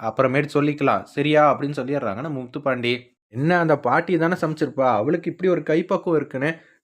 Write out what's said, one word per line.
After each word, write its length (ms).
அப்புறமேட்டு 500
சொல்லிக்கலாம், 540
சரியா?" 400
அப்படின்னு 320
சொல்லிடுறாங்க 440
நம்ம 180
முத்துப்பாண்டி. 540
"என்ன, 260
அந்த 200
பாட்டி 380
தானே 220
சமைச்சிருப்பா, 560
அவளுக்கு 340
இப்படி 200
ஒரு 140
கைப்பக்குவம் 560
இருக்குன்னு 320